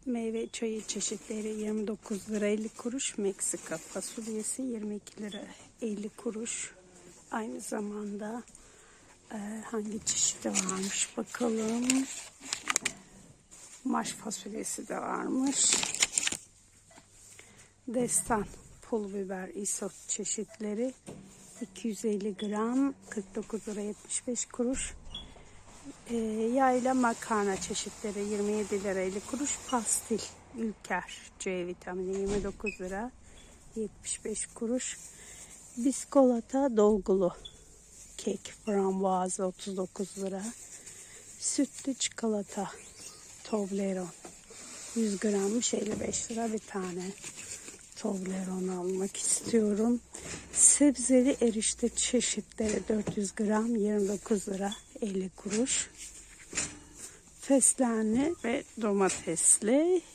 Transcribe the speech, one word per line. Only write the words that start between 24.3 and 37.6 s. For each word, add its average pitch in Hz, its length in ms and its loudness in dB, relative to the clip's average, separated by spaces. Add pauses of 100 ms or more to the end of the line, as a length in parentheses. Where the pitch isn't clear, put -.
kuruş. - 500 -2 (1160)
E, 233 60 0 (380)
yayla 254 400 6
makarna 220 640 2
çeşitleri 202 640 -4
yirmi 208 280 0
yedi 202 320 0
lira 190 160 0
elli 190 200 -2
kuruş. - 380 -2 (120)
Pastil 226 480 0 (400)
Ülker 208 600 -6 (200)
C 180 280 -4
vitamini 185 520 -6
yirmi 196 260 0
dokuz 196 360 -6
lira 196 300 -6 (680)
yetmiş - 480 -6
beş 220 220 -4
kuruş. - 520 -4 (800)
Biskolata 254 1000 4
dolgulu 196 560 6 (840)